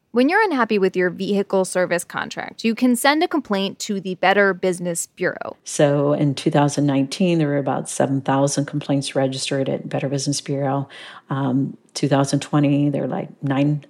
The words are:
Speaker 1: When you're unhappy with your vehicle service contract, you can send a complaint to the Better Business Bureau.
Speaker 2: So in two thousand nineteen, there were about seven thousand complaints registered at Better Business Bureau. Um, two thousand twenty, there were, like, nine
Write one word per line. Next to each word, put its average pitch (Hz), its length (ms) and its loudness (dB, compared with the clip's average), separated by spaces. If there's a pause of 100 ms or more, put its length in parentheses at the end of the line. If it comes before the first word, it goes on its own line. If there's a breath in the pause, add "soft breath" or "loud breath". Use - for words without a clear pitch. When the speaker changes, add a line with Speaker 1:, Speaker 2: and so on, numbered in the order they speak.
(100)
Speaker 1:
When 254 200 4
you're 403 120 4
unhappy 247 360 2
with 185 180 2
your 180 140 2
vehicle 190 560 0
service 175 360 0
contract, - 640 -8
you 226 100 2
can 247 220 2
send 294 260 2
a 359 60 2
complaint 196 520 -2
to 196 200 -6
the 185 140 -6
Better 196 400 4
Business 175 540 -4
Bureau. - 560 -6
Speaker 2:
So 143 500 2
in 143 200 2
two - 160 -2
thousand 147 360 2
nineteen, 143 520 2
there 147 100 2
were 143 100 0
about 135 320 -4
seven 135 320 0
thousand 139 420 2
complaints 143 500 -2
registered 135 540 -2
at 139 220 -4
Better 143 180 -4
Business 139 320 -2
Bureau. 139 480 -2 (400 loud breath)
Um, 135 480 -2 (160)
two - 160 0
thousand 139 320 2
twenty, 143 480 2
there 139 140 -2
were, 135 60 -2
like, 147 200 -6 (140)
nine 143 480 0